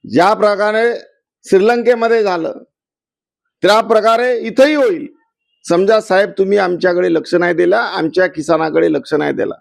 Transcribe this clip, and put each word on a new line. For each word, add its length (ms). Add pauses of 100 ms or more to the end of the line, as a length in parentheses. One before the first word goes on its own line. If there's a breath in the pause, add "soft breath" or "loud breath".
ज्या 240
प्रकारे 640 (440)
श्रीलंकेमध्ये 800
झालं, 300 (1080)
त्या 200
प्रकारे 580
इथंही 340
होईल. 340 (640)
समजा, 320
साहेब, 360
तुम्ही 200
आमच्याकडे 560
लक्ष 220
नाही 180
दिला, 240
आमच्या 500
किसानाकडे 640
लक्ष 220
नाही 200
दिला. 280